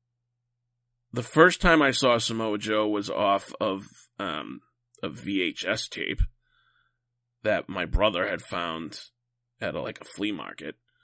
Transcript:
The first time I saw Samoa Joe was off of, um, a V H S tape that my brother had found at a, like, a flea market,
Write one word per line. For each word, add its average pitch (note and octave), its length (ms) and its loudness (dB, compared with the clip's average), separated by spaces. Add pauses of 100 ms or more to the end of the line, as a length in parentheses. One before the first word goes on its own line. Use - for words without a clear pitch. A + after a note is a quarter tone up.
(1120)
The A#2+ 120 -4
first E3+ 400 6
time E3 180 6
I C#3 100 6
saw B2+ 280 4
Samoa A2+ 400 -2
Joe G#2+ 280 0
was G#2 220 -2
off G2 420 2 (100)
of, G2 260 -2 (320)
um, D2+ 420 -6 (420)
a F#2+ 60 -4
V F#2+ 340 -2
H E2 240 -4
S G#2+ 220 -2
tape - 320 -4 (1200)
that G#2 220 0
my F#2 200 -6
brother G2 420 2
had F2+ 140 -4
found E2 580 -6 (580)
at D#2+ 160 -6
a, E2 60 -4
like, - 220 -10
a - 20 -18
flea G#2 280 -4
market, D2 440 -10 (280)